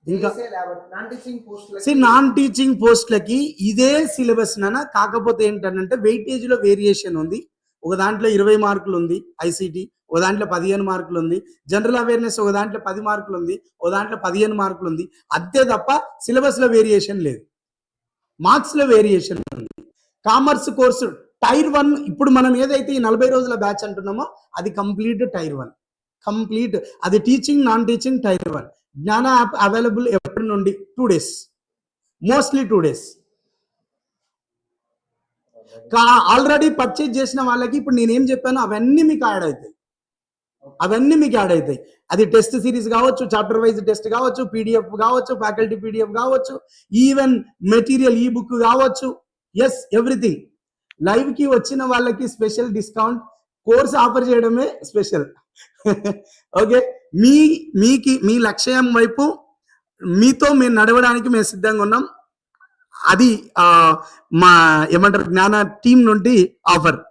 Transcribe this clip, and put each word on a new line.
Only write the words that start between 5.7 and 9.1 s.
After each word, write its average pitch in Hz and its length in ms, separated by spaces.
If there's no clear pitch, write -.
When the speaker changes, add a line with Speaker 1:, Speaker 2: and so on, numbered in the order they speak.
Speaker 1:
వెయిటేజ్ 226 560
లో 247 40
వేరియేషన్ 202 640
ఉంది. 165 220
ఒక 175 120
దాంట్లో 208 340
ఇరవై 208 260
మార్కులు 202 420
ఉంది 170 200